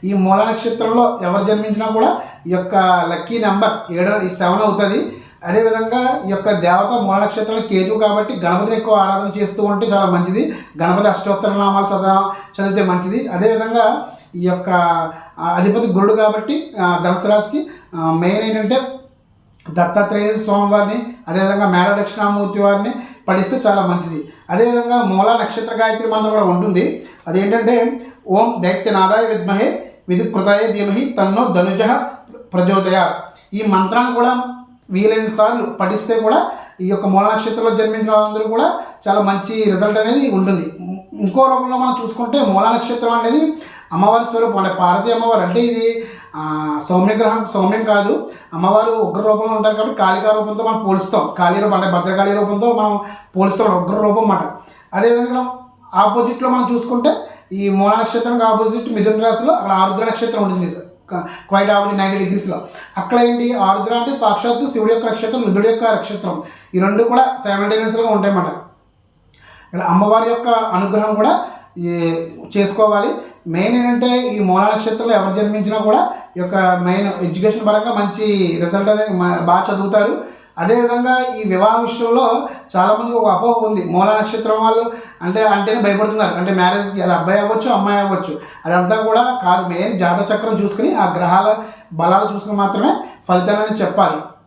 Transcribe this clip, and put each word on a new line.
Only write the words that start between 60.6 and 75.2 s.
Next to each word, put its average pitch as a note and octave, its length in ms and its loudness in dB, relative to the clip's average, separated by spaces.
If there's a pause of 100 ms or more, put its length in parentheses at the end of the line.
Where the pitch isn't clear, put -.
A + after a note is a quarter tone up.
క్వైట్ G3+ 220 2
ఆపోజిట్ G3+ 280 2
నైంటీ F#3+ 200 0
డిగ్రీస్లో. F#3 440 -2 (360)
అక్కడ A#3+ 220 0
ఏంటి A#3+ 340 2
ఆరుద్ర G3+ 400 2
అంటే A#3+ 180 -2
సాక్షాత్తు A#3+ 540 0
శివుడి A3+ 280 2
యొక్క A3+ 140 -2
నక్షత్రం, A3+ 340 -4
రుద్రుడి G3+ 260 2
యొక్క A3+ 160 0
నక్షత్రం, F#3 580 -2 (320)
ఈ F3+ 60 2
రెండు G3+ 220 2
కూడా B3+ 420 2
సైమల్టేనియస్గా A3 640 0
ఉంటాయన్నమాట. G3 400 0 (1160)
ఇక్కడ F3 160 -6
అమ్మవారి G#3 460 4
యొక్క A#3 200 -2
అనుగ్రహం G#3+ 640 0
కూడా G#3+ 300 2 (340)
ఈ E3+ 360 -2 (420)
చేసుకోవాలి. G#3 520 2 (400)
మెయిన్ F#3+ 280 0
ఏంటంటే B3 440 2
ఈ G#3+ 200 -4
మూల F#3 220 2
నక్షత్రంలో A3 520 0
ఎవరు F#3+ 200 0